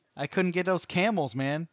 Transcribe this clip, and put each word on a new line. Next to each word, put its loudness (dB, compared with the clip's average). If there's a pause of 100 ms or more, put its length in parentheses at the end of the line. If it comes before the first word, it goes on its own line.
(180)
I -6
couldn't 2
get 0
those 0
camels, 0
man. -2